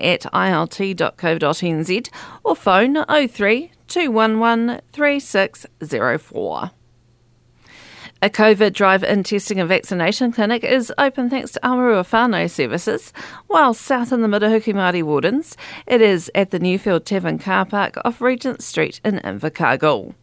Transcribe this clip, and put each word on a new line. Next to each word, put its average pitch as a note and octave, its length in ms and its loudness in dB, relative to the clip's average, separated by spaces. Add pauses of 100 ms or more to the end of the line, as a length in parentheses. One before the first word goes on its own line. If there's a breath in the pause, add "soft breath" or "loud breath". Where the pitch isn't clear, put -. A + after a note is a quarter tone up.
at - 260 0
I F#3+ 200 0
R E3 160 0
T G3 260 -4
dot E3 240 -2
co E3 220 -2
dot D#3 240 0
N E3 200 -2
Z F#3 200 -2 (400 loud breath)
or G#4 120 0
phone A#3+ 540 2
oh D4 160 4
three, A3+ 460 -2 (160)
two E4 240 -2
one A3 280 2
one, A#3 420 0 (100)
three C#4+ 280 0
six - 460 -2 (180)
zero B2+ 360 0
four. E2 500 -8 (1500 loud breath)
A G3 80 2
covid G#3+ 440 4
drive-in G3 500 2
testing G3+ 360 -2
and F3 100 0
vaccination F#3+ 600 0
clinic A#3 320 0
is B3+ 340 0
open C4 320 0
thanks B3+ 220 -4
to - 80 -8
Awarua B3 420 2
Whānau G3 480 0
Services, D3+ 640 -4 (340 loud breath)
while D4+ 260 4
south A#3+ 380 -2
in A#3+ 100 0
the A3 60 2
Matahuki G#3+ 460 2
Māori F3+ 300 0
Wardens, D#3+ 540 0 (280 loud breath)
it A#3+ 160 4
is F#3+ 320 4
at G3 160 2
the F3+ 100 -4
Newfield F3+ 440 0
Tavern F3 340 -2
car F#3+ 280 -2
park G3+ 380 -4
off A#3 180 -4
Regent B3 420 -2
Street - 400 -2
in G#3 160 -2
Invercargill. C3 1040 -2